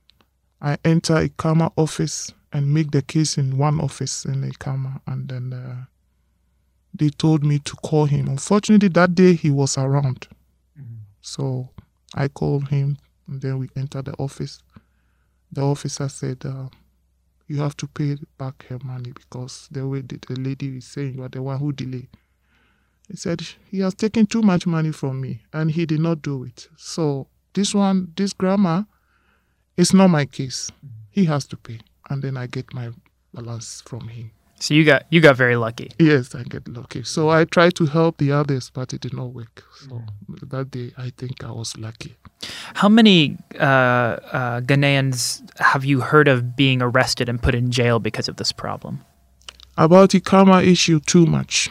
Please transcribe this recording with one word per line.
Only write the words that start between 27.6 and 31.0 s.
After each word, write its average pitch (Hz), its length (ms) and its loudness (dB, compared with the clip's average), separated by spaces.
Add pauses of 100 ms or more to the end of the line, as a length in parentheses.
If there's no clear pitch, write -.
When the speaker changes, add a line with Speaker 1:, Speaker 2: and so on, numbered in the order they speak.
Speaker 1:
one, 190 420 0
this 196 160 -2
grandma, 190 520 0 (920)
is 175 160 4
not 190 180 8
my 147 160 2
case. - 440 -10
Speaker 2:
Mm-hmm. - 180 -20 (220)